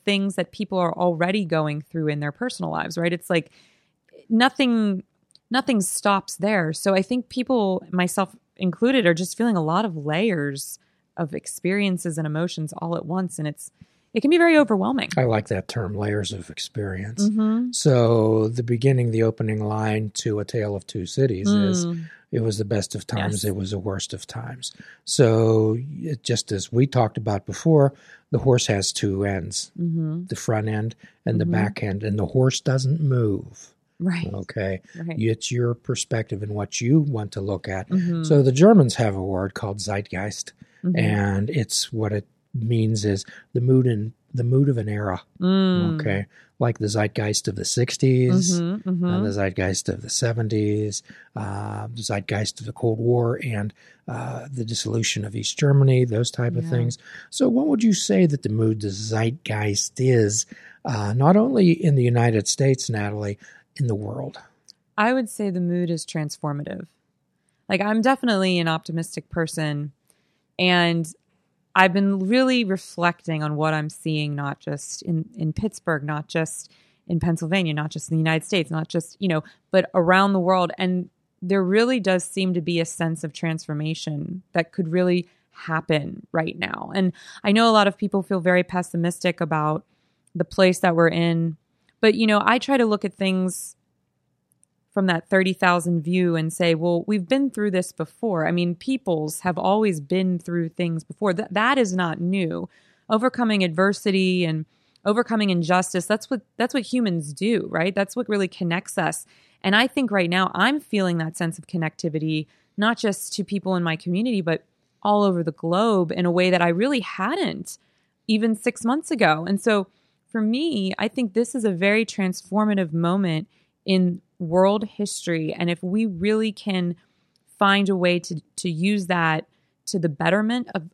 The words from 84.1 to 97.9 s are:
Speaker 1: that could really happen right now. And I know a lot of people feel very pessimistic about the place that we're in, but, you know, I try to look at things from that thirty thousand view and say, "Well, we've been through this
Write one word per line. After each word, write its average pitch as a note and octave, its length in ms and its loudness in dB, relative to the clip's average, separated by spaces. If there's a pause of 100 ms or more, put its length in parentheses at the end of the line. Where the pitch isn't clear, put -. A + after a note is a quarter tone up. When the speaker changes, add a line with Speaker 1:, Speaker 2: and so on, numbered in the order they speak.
Speaker 1:
that E3+ 200 -2
could F3+ 160 -4
really F3+ 400 0 (220)
happen - 800 -4
right D#3+ 260 -2
now. - 360 -6
And F#3+ 180 2 (320)
I G#3 80 4
know A3+ 160 6
a A3+ 40 6
lot G#3+ 140 6
of G3 120 0
people G3 240 -2
feel F#3+ 180 -4
very F3+ 220 4
pessimistic F3 800 -2
about D#3 420 -2 (500)
the E3+ 120 -2
place F#3 320 4
that F3 180 2
we're E3+ 120 6
in, E3 500 0 (420)
but, A3 140 4
you A3 120 2
know, G#3 160 4
I A#3 160 4
try C#4 200 2
to A#3+ 80 4
look G#3 180 0
at F#3+ 80 -6
things F#3 640 -2 (1160)
from G3 140 0
that E3+ 220 -2
thirty F#3+ 240 2
thousand F3 500 2
view F3 340 0
and D#3+ 160 -2
say, E3+ 220 2
"Well, E3+ 320 0
we've G3+ 220 -2
been C4+ 220 2
through G#3 220 -2
this F3+ 200 -2